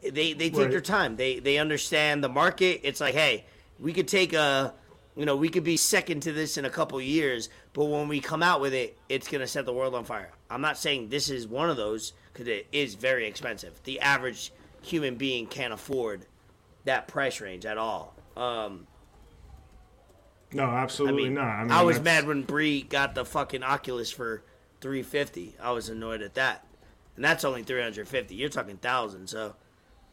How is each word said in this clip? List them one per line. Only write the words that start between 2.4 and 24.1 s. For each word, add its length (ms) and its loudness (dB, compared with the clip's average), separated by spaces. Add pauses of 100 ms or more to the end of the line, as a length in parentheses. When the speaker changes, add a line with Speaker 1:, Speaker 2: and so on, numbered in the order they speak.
Speaker 1:
It's 160 -2
like, 140 0
"Hey, 320 4 (340)
we 120 -2
could 140 2
take 260 4
a, 420 4 (420)
you 100 -2
know, 80 4
we 140 2
could 160 2
be 120 2
second 460 2
to 100 -4
this 240 -2
in 80 -4
a 60 -2
couple 300 -2
years, 480 0 (240)
but 140 0
when 200 0
we 140 -2
come 240 -2
out 160 6
with 120 2
it, 240 -2 (120)
it's 180 -2
gonna 220 -2
set 180 -4
the 60 -2
world 240 0
on 80 -4
fire." 260 -8 (180)
I'm 120 -4
not 180 0
saying 300 -2
this 200 -2
is 200 -6
one 200 0
of 80 2
those, 360 -2 (200)
'cause 140 -12
it 240 -4
is 240 0
very 320 2
expensive. 560 -8
The 180 -8
average 520 0 (300)
human 340 -2
being 320 -2
can't 240 -4
afford 540 -6 (580)
that 240 0
price 320 -2
range 260 -10
at 100 -4
all. 380 -4 (220)
Um, 500 -6 (1700)
Speaker 2:
No, 120 0
absolutely 580 2
Speaker 1:
I 20 2
mean, 100 0
Speaker 2:
not. 100 0
I 180 -2
mean, 100 0
Speaker 1:
I 100 8
was 140 6
Speaker 2:
that's 80 -2
Speaker 1:
mad 240 6
when 140 0
Bree 400 0
got 340 0
the 80 -2
fucking 400 -4
Oculus 480 -2